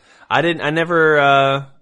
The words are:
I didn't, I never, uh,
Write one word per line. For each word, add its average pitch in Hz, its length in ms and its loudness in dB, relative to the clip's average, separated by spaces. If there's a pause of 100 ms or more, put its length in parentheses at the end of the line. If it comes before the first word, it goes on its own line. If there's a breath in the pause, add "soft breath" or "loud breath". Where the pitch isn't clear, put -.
(280 soft breath)
I 135 140 0
didn't, 165 200 -4
I 147 80 -4
never, 160 480 0
uh, 139 460 2 (180)